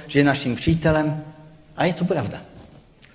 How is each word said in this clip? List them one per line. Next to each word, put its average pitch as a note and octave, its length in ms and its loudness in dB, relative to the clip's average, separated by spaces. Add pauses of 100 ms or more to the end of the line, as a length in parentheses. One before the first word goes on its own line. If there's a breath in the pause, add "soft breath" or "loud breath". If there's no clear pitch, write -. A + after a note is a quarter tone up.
že C#3 140 2
je C#3+ 40 6
naším B2+ 300 2
přítelem. D#3 680 0 (520)
A C3+ 80 0
je F3+ 80 0
to F3+ 120 -4
pravda. D#3 380 -4 (720 loud breath)